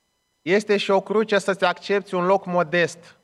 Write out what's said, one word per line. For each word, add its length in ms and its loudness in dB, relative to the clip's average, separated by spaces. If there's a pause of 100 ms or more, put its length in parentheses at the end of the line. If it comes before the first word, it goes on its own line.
(420)
este 360 0
și 140 -2
o 100 2
cruce 360 0
să-ți 280 -2
accepți 480 -2
un 120 0
loc 200 2
modest 800 -2